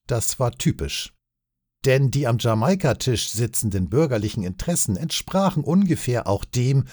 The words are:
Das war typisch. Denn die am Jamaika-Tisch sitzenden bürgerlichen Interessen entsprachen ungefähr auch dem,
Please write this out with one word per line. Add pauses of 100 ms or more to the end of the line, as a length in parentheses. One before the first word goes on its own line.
Das
war
typisch. (720)
Denn
die
am
Jamaika-Tisch
sitzenden
bürgerlichen
Interessen
entsprachen
ungefähr
auch
dem,